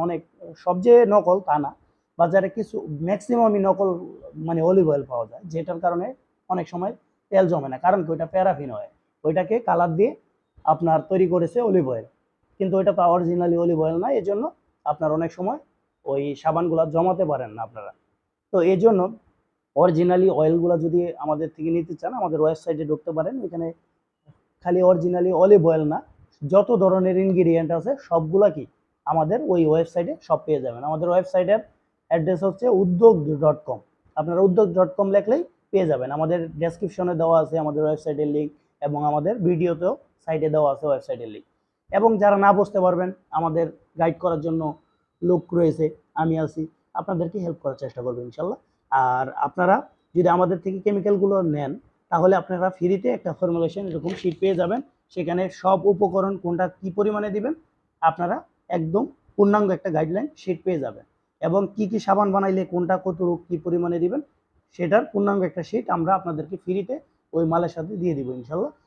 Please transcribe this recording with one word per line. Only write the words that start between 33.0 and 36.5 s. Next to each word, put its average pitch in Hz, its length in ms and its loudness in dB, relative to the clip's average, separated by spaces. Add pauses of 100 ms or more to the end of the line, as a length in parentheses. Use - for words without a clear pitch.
ডট 151 160 2 (100)
কম, 123 120 -8 (360)
আপনারা 165 300 -2
উদ্যোগ 190 300 4
ডট 185 200 2
কম 196 200 0
লেখলেই 220 260 0 (300)
পেয়ে 190 180 2
যাবেন। 127 260 -2
আমাদের 165 220 0 (220)